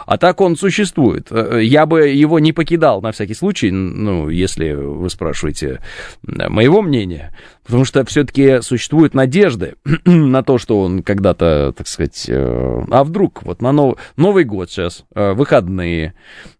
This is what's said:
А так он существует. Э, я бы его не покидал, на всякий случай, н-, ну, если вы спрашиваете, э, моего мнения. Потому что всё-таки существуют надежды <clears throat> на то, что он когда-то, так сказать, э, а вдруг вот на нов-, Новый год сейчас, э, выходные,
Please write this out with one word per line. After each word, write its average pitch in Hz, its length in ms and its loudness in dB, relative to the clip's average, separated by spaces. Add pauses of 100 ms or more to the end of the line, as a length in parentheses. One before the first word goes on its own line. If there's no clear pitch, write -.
А - 140 -2
так 180 200 2
он 180 160 2
существует. 170 760 0
Э, 113 320 -2
я 147 240 4
бы 156 220 4
его 151 280 2
не 156 160 2
покидал, 156 480 0
на 110 100 -4
всякий 104 220 -8
случай, 185 360 -2
н-, 95 260 -2
ну, 90 340 -2
если 82 440 -2
вы 71 360 -6
спрашиваете, 73 720 -6 (460)
э, - 200 -6
моего 147 360 4
мнения. 95 500 -4 (320)
Потому 123 200 2
что 135 180 0
всё-таки 135 580 2
существуют 143 520 0
надежды 131 640 0 (160)
<clears throat> - 140 -2
на 143 380 4
то, 127 160 2
что 107 200 0
он 92 220 0
когда-то, 85 720 0
так - 120 -14
сказать, - 400 -8
э, 62 640 -2
а 135 120 4
вдруг 165 380 -2
вот - 220 -8
на 127 80 0
нов-, 143 260 2 (180)
Новый 185 280 2
год 101 280 -6
сейчас, 87 420 -8
э, 101 200 0
выходные, 90 800 -2 (440)